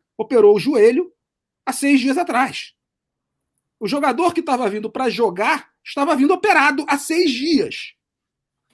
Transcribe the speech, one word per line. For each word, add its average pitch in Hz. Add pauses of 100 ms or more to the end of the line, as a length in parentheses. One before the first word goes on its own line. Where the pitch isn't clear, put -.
(180)
operou 220
o -
joelho 254 (540)
há 277
seis 277
dias 262
atrás. 269 (1040)
O 220
jogador 285
que 339
tava 254
vindo 214
pra 247
jogar 202 (160)
estava 285
vindo 285
operado 311
há 285
seis 330
dias. 254 (800)